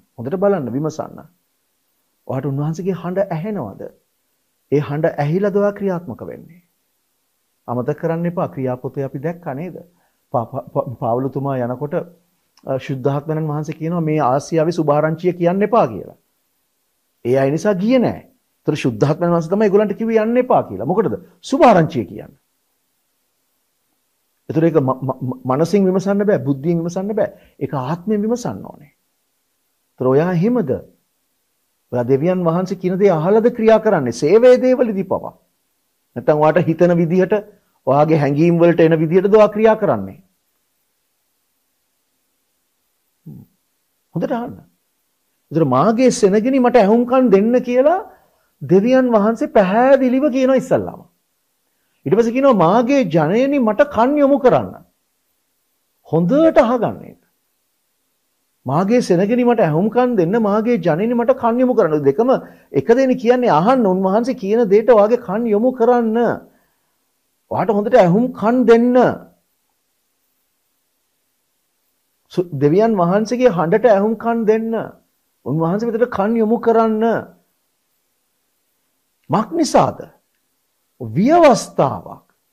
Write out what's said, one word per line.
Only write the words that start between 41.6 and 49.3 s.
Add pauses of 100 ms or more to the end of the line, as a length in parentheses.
හ්ම්. (720)
හොඳට
අහන්න. (960)
ඒතර
මාගේ
සෙනගෙනි
මට
ඇහුම්කන්
දෙන්න
කියලා (600)
දෙවියන්
වහන්සේ